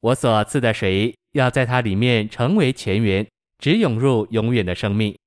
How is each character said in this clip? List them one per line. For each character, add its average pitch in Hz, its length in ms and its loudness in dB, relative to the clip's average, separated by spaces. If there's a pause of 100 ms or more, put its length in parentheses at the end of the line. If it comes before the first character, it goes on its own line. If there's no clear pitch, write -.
我 117 140 2
所 110 300 2
赐 143 160 -2
的 117 120 0
水 104 400 -2 (200)
要 127 180 0
在 127 160 0
它 127 140 0
里 104 160 -2
面 113 320 0
成 127 260 -2
为 170 180 2
泉 104 300 -2
源， 101 240 0 (320)
直 143 140 0
涌 175 260 2
入 123 320 2
永 110 240 0
远 110 100 2
的 87 80 -4
生 101 220 -2
命。 107 220 -2 (100)